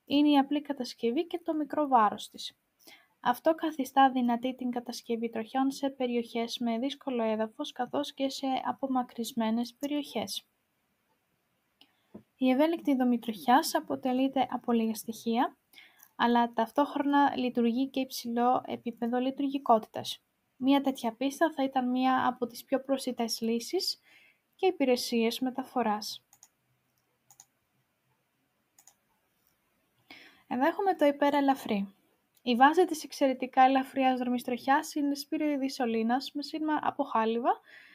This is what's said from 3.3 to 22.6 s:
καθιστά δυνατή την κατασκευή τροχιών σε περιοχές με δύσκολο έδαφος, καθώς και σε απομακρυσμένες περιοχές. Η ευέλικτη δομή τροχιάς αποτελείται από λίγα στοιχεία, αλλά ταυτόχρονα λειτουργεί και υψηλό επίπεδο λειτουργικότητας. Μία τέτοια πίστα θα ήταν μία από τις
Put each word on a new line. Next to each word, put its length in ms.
καθιστά 560
δυνατή 440
την 160
κατασκευή 580
τροχιών 420
σε 180
περιοχές 680
με 200
δύσκολο 460
έδαφος, 480
καθώς 420
και 160
σε 180
απομακρυσμένες 1120
περιοχές. 680
Η 140
ευέλικτη 460
δομή 240
τροχιάς 560
αποτελείται 760
από 220
λίγα 220
στοιχεία, 640
αλλά 380
ταυτόχρονα 840
λειτουργεί 520
και 120
υψηλό 680
επίπεδο 540
λειτουργικότητας. 1040
Μία 240
τέτοια 320
πίστα 420
θα 80
ήταν 260
μία 380
από 200
τις 160